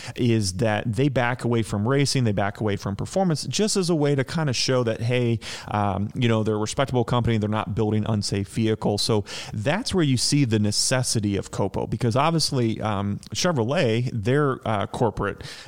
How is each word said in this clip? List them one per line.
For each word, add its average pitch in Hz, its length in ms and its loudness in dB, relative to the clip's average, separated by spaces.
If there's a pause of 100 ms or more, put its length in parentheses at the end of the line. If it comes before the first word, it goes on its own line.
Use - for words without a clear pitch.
(160)
is 113 380 2
that 107 380 0
they 127 160 2
back 123 360 0
away 117 180 2
from 107 260 -2
racing, 135 360 2
they 110 80 2
back 101 280 -2
away 104 160 0
from 101 200 -6
performance, 180 500 -2
just 202 320 0
as 175 120 0
a 175 60 4
way 147 200 2
to 135 80 2
kinda 156 300 -2
show 127 300 2
that, 110 180 0
hey, 120 380 2 (300)
um, 101 460 0
you 120 120 2
know, 110 160 4
they're 107 120 2
a 107 40 0
respectable 123 440 0
company, 117 340 2
they're 104 120 0
not 107 260 -2
building 107 320 2
unsafe 101 420 -2
vehicles. 110 520 0
So 107 220 2 (300)
that's 123 400 -2
where 180 100 2
you 135 140 4
see 143 280 2
the 110 140 2
necessity 104 760 0
of - 140 -6
Copo, 110 380 -2
because 113 260 0
obviously, 139 680 2
um, 101 380 -2 (140)
Chevrolet, 123 800 0
they're, 131 540 0
uh, 104 200 0
corporate, - 560 -2 (240)